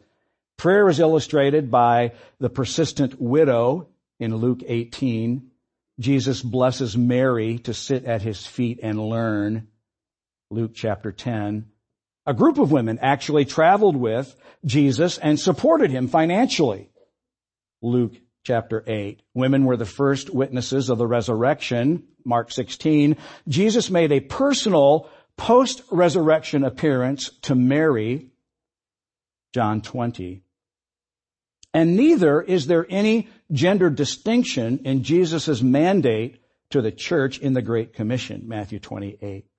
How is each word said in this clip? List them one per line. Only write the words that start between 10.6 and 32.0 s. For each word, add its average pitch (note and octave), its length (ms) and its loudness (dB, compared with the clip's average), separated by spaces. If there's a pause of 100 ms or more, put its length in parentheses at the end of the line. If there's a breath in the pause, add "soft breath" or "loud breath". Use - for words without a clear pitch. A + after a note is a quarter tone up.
chapter G#2 380 -6
ten. G#2+ 580 -8 (560)
A C#3+ 80 -2
group C#4+ 240 2
of D3+ 120 2
women A2+ 300 0
actually C#3+ 460 0
traveled F#3 500 2
with B2 400 -4 (280 soft breath)
Jesus C#3+ 520 2
and D3+ 240 0
supported C#4 500 2
him B2+ 180 -4
financially, D#3+ 840 0 (880)
Luke A#2+ 320 -2 (320)
chapter A2+ 420 -4
eight. G#2+ 360 -8 (100)
Women C3+ 320 2
were B2+ 140 2
the A2 80 -4
first C#3 420 -2
witnesses B2+ 640 -4
of A2+ 80 0
the A#2+ 80 0
resurrection, A#2+ 960 -2 (200)
Mark A#2+ 300 -2
sixteen. D3 640 0 (320 loud breath)
Jesus G#3 400 0
made E3 240 2
a C3+ 80 2
personal D#3+ 880 2 (300 loud breath)
post-resurrection E3 1300 2
appearance C3 680 -2 (120)
to C#3 120 -2
Mary, C3 760 0 (1300)
John G#2+ 260 0
twenty. G2+ 600 -8 (1300)
And E3 240 2
neither F#3+ 460 4